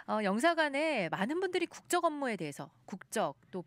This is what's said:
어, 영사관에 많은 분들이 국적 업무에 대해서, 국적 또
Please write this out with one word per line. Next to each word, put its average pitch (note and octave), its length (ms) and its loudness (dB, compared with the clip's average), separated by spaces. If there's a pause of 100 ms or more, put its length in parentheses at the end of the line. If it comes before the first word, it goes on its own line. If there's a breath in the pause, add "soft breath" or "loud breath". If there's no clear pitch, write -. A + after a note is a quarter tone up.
어, G#3+ 140 0
영사관에 C#4 840 2
많은 C#4+ 320 0
분들이 F#4 260 0
국적 - 380 -2
업무에 C#4 320 0
대해서, D3+ 340 -6 (140)
국적 F#3 520 -2 (140)
또 F3+ 160 -8